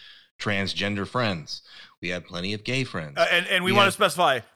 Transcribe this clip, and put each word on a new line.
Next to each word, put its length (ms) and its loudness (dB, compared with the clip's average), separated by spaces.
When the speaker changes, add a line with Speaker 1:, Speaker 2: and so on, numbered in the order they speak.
Speaker 1:
transgender 680 -2
friends. 560 -4
We 100 -8
have 180 -6
plenty 260 -6
of 100 -8
gay 200 -2
friends. 340 -8
Speaker 2:
Uh, 140 4
and, 160 2
and 160 0
we 80 2
Speaker 1:
We 40 2
Speaker 2:
wanna 100 8
Speaker 1:
have 100 2
Speaker 2:
specify, 460 2